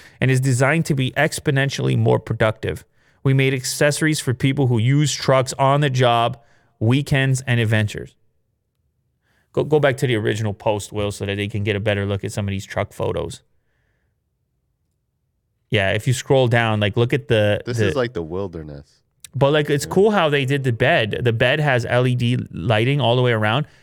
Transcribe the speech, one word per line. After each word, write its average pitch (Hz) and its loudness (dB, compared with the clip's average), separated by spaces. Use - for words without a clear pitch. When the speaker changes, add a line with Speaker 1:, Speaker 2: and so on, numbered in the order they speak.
Speaker 1:
and 127 2
is 131 2
designed 135 2
to 165 0
be 131 -2
exponentially 139 -2
more 117 2
productive. - -4
We 135 2
made 135 2
accessories 147 0
for 127 -2
people 135 0
who 123 2
use 135 2
trucks 131 2
on 139 4
the 147 2
job, 120 2
weekends, 135 2
and 120 0
adventures. 107 -2
Go, 135 -4
go 147 0
back 139 2
to 143 -2
the 120 0
original 107 -2
post, 104 -4
Will, 104 -2
so 101 -8
that 101 -4
they 101 -4
can 101 -6
get 104 0
a 101 -2
better 101 -2
look 101 -4
at 110 -8
some 101 -4
of 98 -4
these 98 -6
truck - -6
photos. 92 -6
Yeah, 98 2
if 107 -2
you 127 2
scroll 131 2
down, 113 2
like, 104 0
look 120 2
at 131 -4
the, 104 2
Speaker 2:
This 120 -6
Speaker 1:
the 107 2
Speaker 2:
is - -4
like 123 -2
the 85 -6
wilderness. 80 -10
Speaker 1:
But, 139 2
like, 151 0
it's 147 -2
Speaker 2:
Yeah. - -12
Speaker 1:
cool 202 4
how 175 2
they 143 0
did 135 -2
the 131 0
bed. 123 0
The 117 2
bed 123 0
has 127 0
L 123 0
E 127 0
D 120 -2
lighting 113 0
all 117 2
the 127 2
way 123 2
around. 110 0